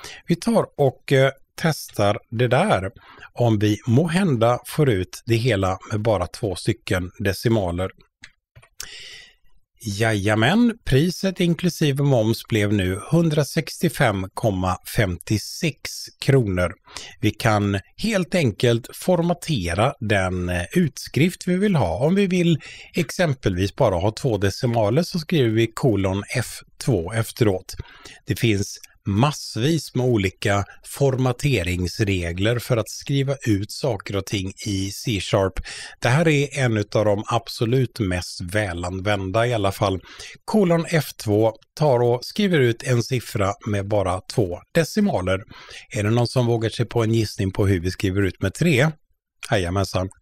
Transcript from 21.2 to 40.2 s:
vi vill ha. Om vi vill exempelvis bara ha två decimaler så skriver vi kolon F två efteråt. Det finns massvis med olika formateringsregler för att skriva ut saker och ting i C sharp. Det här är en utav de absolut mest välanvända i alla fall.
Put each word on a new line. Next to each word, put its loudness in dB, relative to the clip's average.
vi 0
vill 2
ha. 0
Om 2
vi 2
vill 2
exempelvis -2
bara 2
ha 0
två -2
decimaler 2
så -6
skriver 0
vi 2
kolon 0
F -4
två 0
efteråt. -2
Det -2
finns 0
massvis -2
med 0
olika 0
formateringsregler -2
för -2
att -4
skriva -4
ut 0
saker -4
och -4
ting -4
i -2
C -4
sharp. 0
Det 0
här 4
är 0
en 2
utav 0
de 2
absolut -2
mest -2
välanvända -2
i -2
alla 0
fall. 0